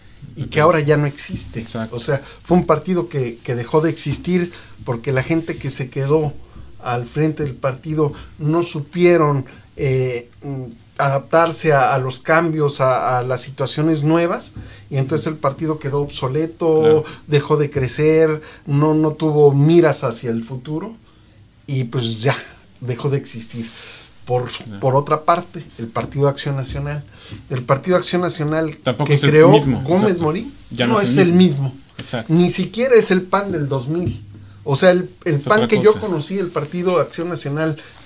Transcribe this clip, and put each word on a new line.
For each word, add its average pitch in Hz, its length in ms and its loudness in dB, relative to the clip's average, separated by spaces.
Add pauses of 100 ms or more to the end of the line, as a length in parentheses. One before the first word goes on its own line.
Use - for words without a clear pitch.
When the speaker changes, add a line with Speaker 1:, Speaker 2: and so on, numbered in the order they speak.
(360)
Speaker 1:
y 123 100 -8
que 156 140 -2
Speaker 2:
Ujú. 151 80 4
Speaker 1:
ahora 170 120 4
ya 147 180 2
no 147 100 0
existe. - 520 -8
Speaker 2:
Exacto. 113 360 -10
Speaker 1:
O 120 40 -8
sea, 110 220 -4 (220)
fue 175 140 2
un 175 80 2
partido 165 440 0
que, 123 340 -6
que 127 120 -4
dejó 120 260 0
de 165 80 0
existir 170 600 -2 (340)
porque - 260 -4
la 131 120 0
gente 160 340 -2
que 143 120 -8
se 131 200 -6
quedó 143 440 0 (500)
al 123 220 -4
frente 151 380 -2
del 135 120 -6
partido 147 580 -2 (260)
no 160 240 2
supieron, 165 840 2 (320)
eh, 127 520 -2 (140)
mm, 139 200 -10 (340)
adaptarse 151 760 0
a, 131 200 4
a 135 60 0
los 127 200 -6
cambios, 156 600 0
a, 127 380 0
a 123 40 -4
las 127 180 -4
situaciones 151 640 -2
nuevas, 170 500 0 (360)
y 143 80 -4
entonces 135 300 -2
el 156 100 -4
partido 151 420 -4
quedó 143 220 -4
obsoleto, 156 800 -2
Speaker 2:
Claro. 156 240 4 (220)
Speaker 1:
dejó 147 300 2
de 147 140 0
crecer, 156 680 2 (260)
no, 147 260 2
no 156 180 2
tuvo 151 420 4
miras 151 500 4
hacia 120 260 -4
el 117 140 -4
futuro, 151 520 -10 (720)
y 131 180 -2
pues 113 360 -4
ya, 123 160 0 (420)
dejó 127 300 -4
de 139 80 0
existir. 113 520 -10 (560)
Por, 123 260 -2
Speaker 2:
Claro. 104 280 -12
Speaker 1:
por 131 160 0
otra 147 280 0
parte, 170 400 -2 (160)
el 117 80 -8
Partido 139 400 -2
Acción 139 280 -4
Nacional, 143 480 -8 (460)
el 127 140 -4
Partido 147 340 0
Acción 175 240 0
Nacional 156 560 -2
Speaker 2:
Tampoco 139 300 -2
Speaker 1:
que 147 80 4
Speaker 2:
es 139 80 2
el 139 80 4
Speaker 1:
creó 156 200 8
Speaker 2:
mismo, 135 300 4
Speaker 1:
Gómez 180 220 2
Speaker 2:
exacto. 180 200 2
Speaker 1:
Morín, 160 300 -2 (160)
Speaker 2:
Ya 120 180 -2
Speaker 1:
no 240 60 2
Speaker 2:
no 208 80 4
es 120 100 2
Speaker 1:
es 131 60 4
Speaker 2:
el 180 120 6
Speaker 1:
el 170 40 4
Speaker 2:
mismo. 170 360 6
Speaker 1:
mismo. - 100 -12 (180)
Speaker 2:
Exacto. - 360 -6
Speaker 1:
Ni 175 160 4
siquiera 233 460 0
es 208 160 6
el 185 120 4
pan 196 280 -2
del 151 160 -2
dos 131 200 -4
mil. 160 360 -4 (400)
O 143 120 0
sea, 185 160 6
el, 180 180 0 (160)
el 160 100 0
Speaker 2:
Es 139 100 -2
Speaker 1:
pan 214 180 4
Speaker 2:
otra 233 40 0
Speaker 1:
que 208 160 2
yo 214 100 8
Speaker 2:
cosa. - 120 -2
Speaker 1:
conocí, 185 320 -4
el 180 120 -4
Partido 175 500 -2
Acción 165 300 -4
Nacional, 156 480 -4 (280)